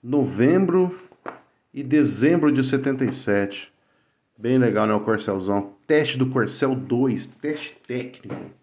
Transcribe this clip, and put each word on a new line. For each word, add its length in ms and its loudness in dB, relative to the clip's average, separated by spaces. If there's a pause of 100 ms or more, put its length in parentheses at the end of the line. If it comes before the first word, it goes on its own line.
novembro 960 2 (720)
e 120 -10
dezembro 680 2
de 120 2
setenta 420 0
e 80 -2
sete. 580 -2 (640)
Bem 220 0
legal, 300 2
né? 60 2
O 80 0
Corcelzão. 760 -2 (100)
Teste 320 0
do 120 0
Corcel 440 -2
dois, 540 -2
teste 580 -10
técnico. 680 -10 (120)